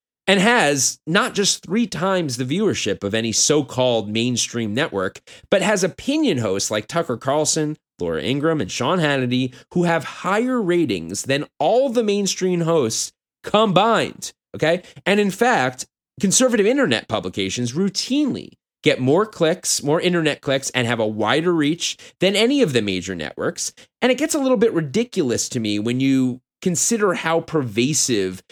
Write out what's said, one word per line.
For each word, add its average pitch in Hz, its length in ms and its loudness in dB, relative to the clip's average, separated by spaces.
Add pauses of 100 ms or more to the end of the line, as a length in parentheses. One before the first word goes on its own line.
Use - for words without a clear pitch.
(260)
and 190 140 4
has 175 680 2
not 202 300 0
just - 280 -2
three 220 220 -2
times 170 520 -2
the 131 60 -4
viewership 127 600 -2
of 101 100 -4
any 113 180 -2
so-called 127 800 0
mainstream 113 640 -2
network, 98 480 -4 (300)
but 185 100 4
has 190 220 0
opinion 254 560 0
hosts 98 320 -2
like 107 160 -4
Tucker 165 280 -4
Carlson, 151 640 -2 (220)
Laura 82 240 -4
Ingraham, 143 360 0
and 92 120 -4
Sean 151 260 -2
Hannity, 131 560 0 (220)
who 175 80 2
have 165 200 0
higher 233 560 -2
ratings 117 640 -2
than 139 220 -2 (140)
all 233 320 2
the 233 120 2
mainstream 190 580 0
hosts 156 520 0 (300)
combined, 202 880 2 (220)
okay? 156 260 0 (240)
And 208 140 4
in 202 120 2
fact, 170 540 0 (340)
conservative 220 460 4
internet 220 420 2
publications 104 640 -4
routinely 196 800 -2 (300)
get 147 160 2
more 147 260 4
clicks, 175 560 -2
more 151 180 2
internet 165 420 0
clicks, 135 300 -2
and 127 160 0
have 117 120 0
a 110 80 2
wider 120 460 0
reach 156 440 -2 (220)
than 196 160 2
any 247 260 2
of 160 120 2
the 120 80 2
major 92 340 -4
networks. 80 580 -6 (280)
And 247 100 4
it 254 60 0
gets 311 180 -2
a 302 40 0
little 262 180 2
bit 220 160 2
ridiculous 156 760 -2
to 127 100 -4
me 104 200 0
when 120 200 -2
you 131 420 2 (200)
consider 190 540 0
how 165 260 0
pervasive 120 1120 -2